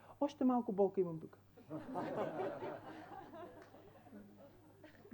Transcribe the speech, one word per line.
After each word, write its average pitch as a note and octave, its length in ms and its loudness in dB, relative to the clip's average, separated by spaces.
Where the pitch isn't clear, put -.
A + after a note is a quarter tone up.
„Още C#4+ 240 2
малко A#3+ 280 6
болка F#3+ 280 6
имам E3+ 200 2
тук.“ - 180 -12